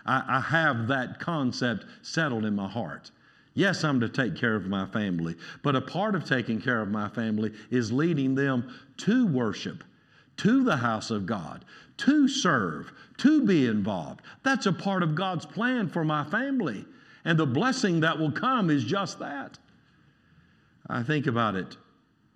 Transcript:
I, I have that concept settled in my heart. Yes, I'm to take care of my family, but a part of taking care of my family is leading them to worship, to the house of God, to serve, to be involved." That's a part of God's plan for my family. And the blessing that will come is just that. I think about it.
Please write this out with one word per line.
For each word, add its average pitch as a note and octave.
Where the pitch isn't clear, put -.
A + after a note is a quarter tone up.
I, C3
I B2+
have C3
that B2
concept B2+
settled B2+
in G#2
my G2
heart. F#2
Yes, F3
I'm C#3+
to A2+
take A2
care A2+
of F#2
my F#2+
family, F2
but C#3+
a B2+
part G3+
of E3
taking A2+
care A#2+
of G2
my G#2
family A2
is A#2
leading C3+
them C3+
to A#3+
worship, A#2+
to B3+
the F#3+
house A#2
of G#2
God, F2+
to C#4+
serve, B2
to D4
be F3
involved." G2
That's C4+
a F3+
part F#3+
of D#3
God's F#3
plan A#3
for D#3+
my D3+
family. G3+
And E3
the D#3+
blessing E3+
that D#3
will D#3
come A3+
is C#3+
just F3+
that. -
I A#2+
think C#3+
about A2+
it. -